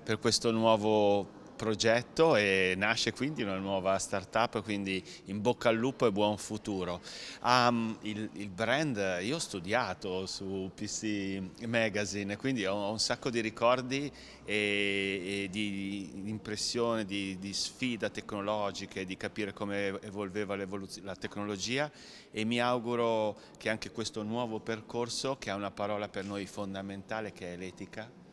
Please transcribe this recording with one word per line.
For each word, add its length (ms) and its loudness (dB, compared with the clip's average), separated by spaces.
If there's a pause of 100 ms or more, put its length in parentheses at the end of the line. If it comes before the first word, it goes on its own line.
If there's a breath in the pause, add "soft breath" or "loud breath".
per 160 0
questo 320 4
nuovo 880 4 (140)
progetto 800 4
e 400 6
nasce 380 2
quindi 280 -2
una 160 0
nuova 400 2
startup, 640 0
quindi 380 -2 (240 loud breath)
in 160 -4
bocca 280 4
al 60 6
lupo 300 2
e 60 6
buon 260 4
futuro. 640 -4 (460 loud breath)
Ehm, 560 6
il, 320 -4
il 160 -8
brand, 720 0
io 160 -2
ho 20 -4
studiato 840 -2
su 480 -6
P 120 -8
C 560 -2 (240)
Magazine, 720 0
quindi 300 0
ho, 100 0
ho 160 -2
un 80 -4
sacco 300 0
di 100 0
ricordi 720 2 (320 loud breath)
e, 1000 0
e 60 -4
di, 640 -4
di 160 -8
impressione, 760 -2
di, 340 -4
di 140 -6
sfida 560 -4
tecnologiche, 960 -4
di 100 -6
capire 380 -6
come 480 -2
evolveva 540 -4
l'evoluz-, 460 -8
la 140 -8
tecnologia 720 -2 (400 loud breath)
e 140 -2
mi 160 2
auguro 800 2 (200 loud breath)
che 120 -2
anche 220 -2
questo 320 -6
nuovo 360 -2
percorso, 800 -4
che 120 -8
ha 60 0
una 160 -4
parola 380 -2
per 160 -6
noi 200 -4
fondamentale 880 -6
che 220 -10
è 40 -10
l'etica 640 -12 (120)